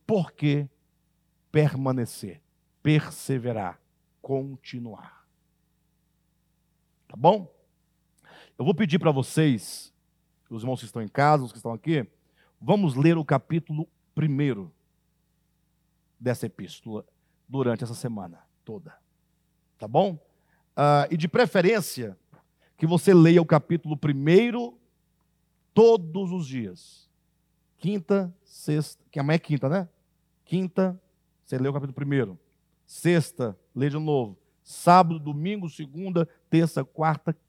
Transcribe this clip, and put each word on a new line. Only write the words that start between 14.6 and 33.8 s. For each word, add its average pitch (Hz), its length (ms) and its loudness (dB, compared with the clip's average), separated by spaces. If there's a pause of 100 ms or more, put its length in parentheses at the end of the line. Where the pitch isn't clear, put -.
dessa 120 260 -4
epístola 107 580 -12 (440)
durante 123 360 -2
essa 113 120 -10
semana 101 520 -12 (220)
toda. 98 260 -16 (840)
Tá 107 80 -14
bom? 160 360 0 (520)
Ah, 143 340 4
e 165 80 -2
de 160 100 -2
preferência, 180 880 0 (600)
que 156 80 -2
você 175 300 6
leia 170 260 8
o 165 40 0
capítulo 156 520 0
primeiro 190 840 0 (920)
todos 190 580 4
os 180 140 -6
dias. 113 640 -12 (680)
Quinta, 190 540 -2 (120)
sexta, - 640 -6
que - 100 -10
amanhã 151 180 0
é - 20 2
quinta, 135 280 -4
né? 175 220 -2 (560)
Quinta, 185 560 -4 (420)
você - 140 -8
lê 131 100 -2
o 139 60 -2
capítulo 139 220 -8
primeiro. 131 420 -2 (480)
Sexta, 135 720 -2 (160)
lê 135 160 -2